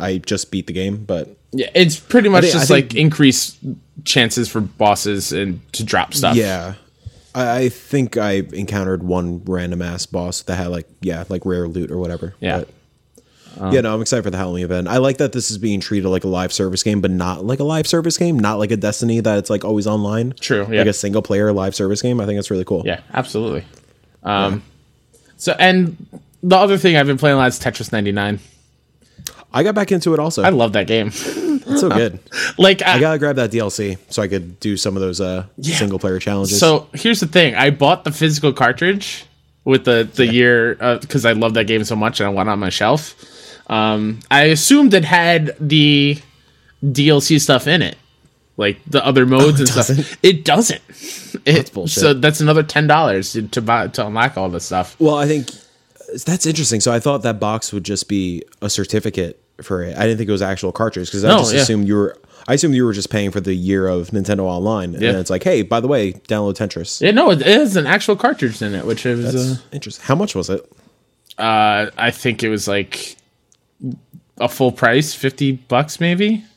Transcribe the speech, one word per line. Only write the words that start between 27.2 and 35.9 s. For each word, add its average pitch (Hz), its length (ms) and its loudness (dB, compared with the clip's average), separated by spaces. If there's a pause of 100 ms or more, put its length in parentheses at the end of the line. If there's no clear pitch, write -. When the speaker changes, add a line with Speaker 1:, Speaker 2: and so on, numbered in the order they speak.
Speaker 2:
a - 20 4
lot 127 100 4
is 123 100 -2
Tetris - 340 -6
ninety-nine. 101 480 -2 (1120)
Speaker 1:
I 131 80 2
got 202 120 0
back 202 160 -2
into 175 220 2
it 151 80 2
also. 151 220 -2
Speaker 2:
I 95 80 4
love 117 240 2
that 101 120 0
game. 107 300 0
<laughs> - 40 -10 (480)
Speaker 1:
It's 285 120 0
so 185 100 2
good. 107 300 0 (380)
Speaker 2:
Like, 190 240 6
I 180 120 2
Speaker 1:
I 127 60 2
gotta 156 180 2
grab 143 180 0
that 117 140 0
D 113 80 -2
L 104 120 -2
C 98 260 -4 (120)
so - 140 -4
I 98 60 -2
could 87 320 -6
do 104 160 -2
some 95 200 -2
of 95 60 -2
those, 92 180 -4
uh, 92 260 -4 (120)
Speaker 2:
Yeah. 151 180 -4
Speaker 1:
single 98 220 -2